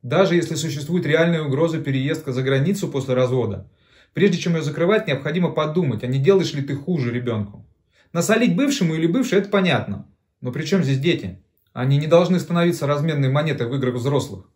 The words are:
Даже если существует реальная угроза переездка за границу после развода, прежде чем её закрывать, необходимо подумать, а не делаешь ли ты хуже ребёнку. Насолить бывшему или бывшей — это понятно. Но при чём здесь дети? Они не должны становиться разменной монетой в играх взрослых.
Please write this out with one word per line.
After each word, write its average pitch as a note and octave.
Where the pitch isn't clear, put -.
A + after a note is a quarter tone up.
Даже E3
если D#3+
существует D#3+
реальная D#3+
угроза D3+
переездка C#3
за B2+
границу C#3
после B2+
развода, A#2+
прежде F3
чем F3
её D#3+
закрывать, F3
необходимо D#3
подумать, D3+
а -
не C3
делаешь E3+
ли C#3+
ты C#3
хуже C3+
ребёнку. A#2
Насолить F#3
бывшему G3+
или D#3+
бывшей — F#3+
это G3+
понятно. C#3
Но B2
при C#3+
чём F#3
здесь C3+
дети? C3
Они C3
не D#3
должны F3
становиться E3+
разменной C#3+
монетой C3+
в B2+
играх B2+
взрослых. A#2+